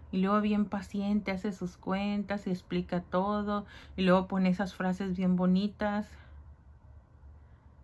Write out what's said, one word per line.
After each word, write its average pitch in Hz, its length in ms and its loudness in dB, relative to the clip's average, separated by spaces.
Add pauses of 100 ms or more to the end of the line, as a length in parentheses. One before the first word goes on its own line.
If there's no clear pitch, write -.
Y 185 120 0
luego 202 180 4
bien 208 240 2
paciente, 202 680 -2
hace 190 200 -2
sus 180 240 -6
cuentas 202 720 -2
y - 20 -2
explica 180 520 -2
todo. 208 640 0 (320)
Y 190 60 0
luego 185 240 6
pone 190 200 2
esas 185 260 0
frases 185 440 -2
bien 180 180 4
bonitas. 202 720 2 (1800)